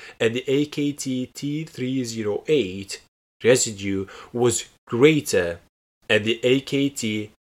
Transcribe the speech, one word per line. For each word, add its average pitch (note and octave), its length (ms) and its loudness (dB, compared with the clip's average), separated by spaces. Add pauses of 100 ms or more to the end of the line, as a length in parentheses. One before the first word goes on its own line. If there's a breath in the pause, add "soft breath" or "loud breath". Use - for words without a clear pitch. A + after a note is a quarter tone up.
(180 loud breath)
at A2+ 140 2
the B2+ 160 -4
A C#3 160 2
K C#3+ 280 -4
T B2+ 340 -6
T D3 380 -6
three C3 400 -4
zero A2 440 -4
eight G2 540 -2 (420)
residue G2 600 2 (260 loud breath)
was A#2+ 320 2 (240)
greater A#2 720 2 (480)
at G#2+ 160 4
the A2+ 180 0
A C3 200 4
K C#3 260 0
T G#2+ 420 -4 (160)